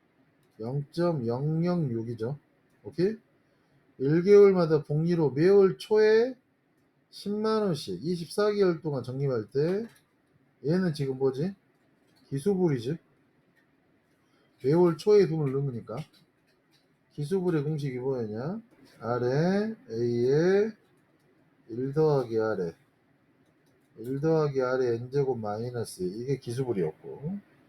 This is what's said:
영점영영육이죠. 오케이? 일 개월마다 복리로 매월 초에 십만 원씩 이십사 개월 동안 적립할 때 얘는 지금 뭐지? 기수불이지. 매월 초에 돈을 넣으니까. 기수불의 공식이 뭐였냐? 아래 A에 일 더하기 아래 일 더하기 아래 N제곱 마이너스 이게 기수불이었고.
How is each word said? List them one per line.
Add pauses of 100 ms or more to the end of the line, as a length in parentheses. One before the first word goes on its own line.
(600)
영점영영육이죠. (460)
오케이? (840)
일
개월마다
복리로
매월
초에 (760)
십만
원씩
이십사
개월
동안
적립할
때 (800)
얘는
지금
뭐지? (760)
기수불이지. (1700)
매월
초에
돈을
넣으니까. (1160)
기수불의
공식이
뭐였냐? (400)
아래 (140)
A에 (1000)
일
더하기
아래 (1200)
일
더하기
아래
N제곱
마이너스
이게
기수불이었고. (300)